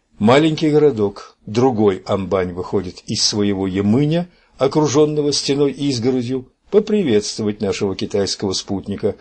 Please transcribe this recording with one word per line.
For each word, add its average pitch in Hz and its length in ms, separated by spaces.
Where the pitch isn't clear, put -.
Маленький 151 500
городок, 135 760
другой 107 600
Амбань, 95 480
выходит 90 540
из - 160
своего 101 420
Ямыня, 123 640
окруженного 147 760
стеной 143 380
и 139 160
изгородью, 127 640
поприветствовать 120 920
нашего 98 340
китайского 98 580
спутника. 98 680